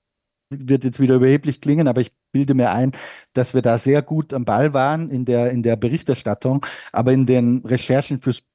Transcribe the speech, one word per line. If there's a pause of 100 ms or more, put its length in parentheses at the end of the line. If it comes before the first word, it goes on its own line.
(520)
wird
jetzt
wieder
überheblich
klingen,
aber
ich (200)
bilde
mir
ein, (440)
dass
wir
da
sehr
gut
am
Ball
waren
in
der,
in
der
Berichterstattung, (240)
aber
in
den
Recherchen
fürs (120)